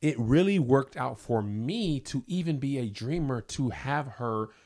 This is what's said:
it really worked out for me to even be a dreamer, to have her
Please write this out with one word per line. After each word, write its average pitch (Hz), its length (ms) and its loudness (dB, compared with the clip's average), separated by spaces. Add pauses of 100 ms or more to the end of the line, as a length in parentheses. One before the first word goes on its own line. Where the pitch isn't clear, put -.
it 147 180 2
really 165 400 6
worked 135 380 2
out 127 220 -4
for 113 240 0
me 139 580 -2
to - 260 -6
even 165 300 0
be 139 220 -2
a 120 100 -2
dreamer, 131 520 -2
to - 280 -4
have 135 380 -4
her 110 420 -4 (160)